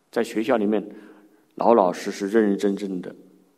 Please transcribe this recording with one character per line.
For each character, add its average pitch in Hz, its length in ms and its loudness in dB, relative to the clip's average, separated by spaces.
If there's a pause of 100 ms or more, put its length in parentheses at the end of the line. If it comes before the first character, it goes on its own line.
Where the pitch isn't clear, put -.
(120)
在 117 120 -2
学 110 200 -4
校 123 140 0
里 104 80 0
面 104 180 0 (720)
老 107 180 4
老 95 180 4
实 98 200 -8
实、 98 160 -6
认 107 220 4
认 98 80 0
真 101 180 0
真 95 260 -6
的 - 140 -14 (420)